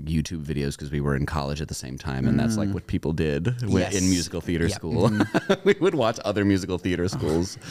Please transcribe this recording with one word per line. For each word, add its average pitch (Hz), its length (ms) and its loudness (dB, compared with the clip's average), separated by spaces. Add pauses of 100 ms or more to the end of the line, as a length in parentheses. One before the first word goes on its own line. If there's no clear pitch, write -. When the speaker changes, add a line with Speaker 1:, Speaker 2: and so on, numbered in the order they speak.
Speaker 1:
YouTube 78 400 -2
videos 71 320 -2
'cause 71 140 -10
we 71 100 -2
were 71 140 0
in 67 100 0
college 73 340 -4
at 76 100 -6
the - 40 -10
same 67 240 -8
time, 65 300 -2
and 67 120 4
that's, - 160 2
like, - 140 0
Speaker 2:
Mm. 98 40 -2
Speaker 1:
what 87 120 -6
people 82 280 -2
did 78 320 0 (160)
wi-, 95 200 2
Speaker 2:
Yes. 92 140 -2
Speaker 1:
in 92 160 2
musical 85 300 0
theater 85 260 0
Speaker 2:
Yep. - 80 0
Speaker 1:
school. 90 340 2
Speaker 2:
Mm-hmm. - 500 2
Speaker 1:
<laughs> - 60 -10
We 202 160 6
would 185 140 2
watch 117 280 2
other 101 220 2
musical 92 320 2
theater 87 280 0
Speaker 2:
Oh, - 20 2
Speaker 1:
schools, 85 500 0 (140)